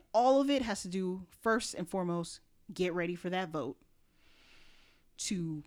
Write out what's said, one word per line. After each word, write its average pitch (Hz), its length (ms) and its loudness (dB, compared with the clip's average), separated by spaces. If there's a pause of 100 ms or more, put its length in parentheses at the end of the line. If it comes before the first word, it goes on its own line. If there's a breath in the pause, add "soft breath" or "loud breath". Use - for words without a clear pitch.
(140)
all 262 280 8
of 277 80 2
it 277 140 4
has 220 180 -4
to - 60 -10
do, 185 380 -2 (160)
first 226 340 0
and 175 120 -6
foremost, 170 520 -2 (340)
get 180 200 0
ready 175 220 -2
for 175 140 -6
that 185 200 -2
vote 143 280 -4 (1400 soft breath)
to 165 500 -4